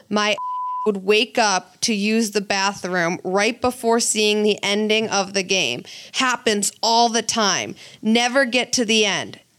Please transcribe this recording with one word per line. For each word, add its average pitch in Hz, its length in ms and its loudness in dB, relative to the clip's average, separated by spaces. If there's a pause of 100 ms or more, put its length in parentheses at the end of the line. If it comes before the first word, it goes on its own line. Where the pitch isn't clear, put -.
My 208 320 0
<laughs> - 460 -6
would 202 120 0
wake 214 400 0
up 196 420 -2
to 240 140 -2
use 214 380 0
the 208 100 0
bathroom 190 840 -2
right 202 360 0
before 240 380 0
seeing 214 460 2
the 208 180 2
ending 214 460 0
of 196 240 -2
the 196 100 -2
game. 151 400 -2 (300)
Happens 233 580 0 (120)
all 233 260 4
the 226 140 0
time. 190 520 0 (280)
Never 240 420 2
get 240 300 -2
to 247 100 0
the 220 220 2
end. 135 340 -4 (180)